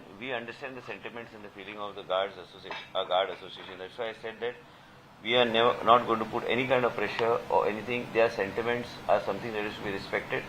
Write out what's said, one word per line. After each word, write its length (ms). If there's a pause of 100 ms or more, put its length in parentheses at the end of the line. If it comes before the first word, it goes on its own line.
(220)
we 180
understand 360
the 100
sentiments 500
and 100
the 140
feeling 200
of 160
the 120
guards 300
association, 580
uh, 80
guard 260
association. 500
That's 200
why 100
I 160
said 180
that 320 (500)
We 120
are 80
never, 380
not 220
going 140
to 60
put 220
any 200
kind 180
of 100
pressure 440 (100)
or 180
anything. 460
Their 160
sentiments 600 (200)
are 140
something 300
that 120
is 80
to 80
be 80
respected. 600